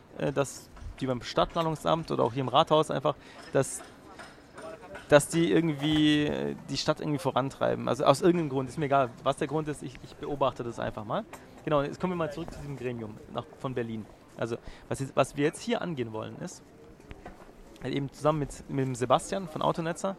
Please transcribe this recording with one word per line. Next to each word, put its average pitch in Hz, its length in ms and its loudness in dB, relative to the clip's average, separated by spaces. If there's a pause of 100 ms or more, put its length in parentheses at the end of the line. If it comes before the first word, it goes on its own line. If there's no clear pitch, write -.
(180)
äh, 151 140 0
dass - 380 -2 (320)
die 135 40 -2
beim 127 160 0
Stadtplanungsamt 160 880 0
oder 135 140 2
auch 120 100 2
hier 135 80 -2
im 131 60 -2
Rathaus 151 420 4
einfach, 147 260 0 (380)
dass, - 280 0 (1300)
dass 143 180 8
die 165 240 2
irgendwie, 151 720 4
äh, 143 320 -2 (140)
die 139 80 -4
Stadt - 240 0
irgendwie 147 180 0
vorantreiben. 120 680 0
Also 123 160 0
aus 139 160 6
irgendeinem 165 280 4
Grund, 131 200 -2
ist 120 80 -14
mir 156 80 0
egal, 135 240 4 (140)
was 135 120 2
der 156 120 -2
Grund 151 200 -2
ist, 147 160 -6
ich, - 200 -12
ich - 120 -18
beobachte 139 480 -2
das 117 160 -6
einfach 117 240 -4
mal. 143 220 -4 (400)
Genau, 151 160 2
jetzt 139 180 -4
kommen 185 140 0
wir 175 40 -4
mal 156 140 -2
zurück 165 200 -8
zu - 80 -12
diesem 143 180 -10
Gremium 117 400 -6 (160)
nach, 120 120 -6 (140)
von 135 140 -4
Berlin. 113 320 -4 (320)
Also 117 180 -4 (320)
was 131 140 -4
jetzt, 135 140 -6
was - 200 2
wir 143 80 0
jetzt 160 180 0
hier 233 200 -2
angehen 127 320 -4
wollen 110 260 -8
ist, - 240 -12 (1200)
halt 131 100 -4
eben 139 180 -4
zusammen 151 280 2
mit, - 300 -8
mit 135 160 0
dem 131 100 -2
Sebastian 156 520 2
von - 140 -6
Autonetzer 175 580 0